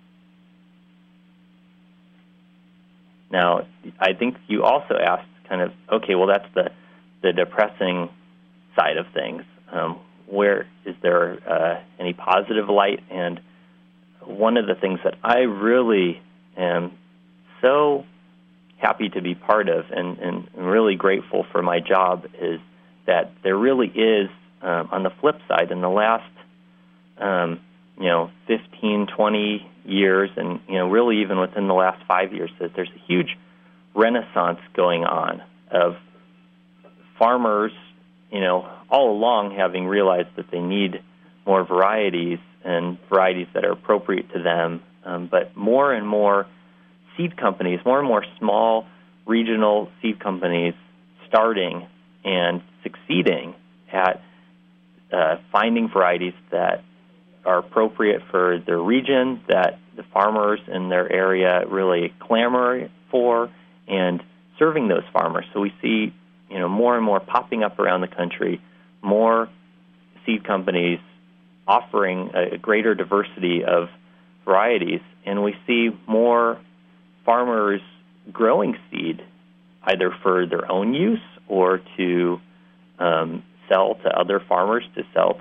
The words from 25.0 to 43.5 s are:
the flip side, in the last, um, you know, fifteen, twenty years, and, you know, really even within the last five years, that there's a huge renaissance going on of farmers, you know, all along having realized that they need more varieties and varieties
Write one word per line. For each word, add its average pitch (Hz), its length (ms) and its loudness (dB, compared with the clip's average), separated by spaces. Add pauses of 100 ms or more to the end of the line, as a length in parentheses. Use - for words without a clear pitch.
the 92 80 -2 (100)
flip 147 160 0 (120)
side, 87 220 0
in 87 100 -4
the 90 80 -2
last, 107 420 0 (880)
um, 87 420 -2 (380)
you 95 80 -6
know, 85 240 0 (160)
fifteen, 107 600 -2
twenty 104 600 -2 (160)
years, 95 520 2
and, 90 320 -6
you 95 80 -4
know, 90 120 0
really 110 340 2
even 95 160 -2
within 92 280 -2
the 95 80 2
last 92 320 2
five 92 260 0
years, 87 180 -8 (100)
that 85 140 -6
there's 90 140 -6
a - 180 -20
huge 87 300 -2 (580)
renaissance 107 680 0 (120)
going 87 320 2
on 82 380 -2 (280)
of 87 260 0 (1200)
farmers, 113 540 2 (580)
you 104 100 -4
know, 90 280 0 (200)
all 127 220 4
along 104 460 0
having 92 300 -2
realized 92 500 2
that - 140 -14
they 87 100 -6
need 90 420 -2 (420)
more 95 200 2
varieties 90 720 0 (260)
and 90 340 -4 (100)
varieties 92 460 2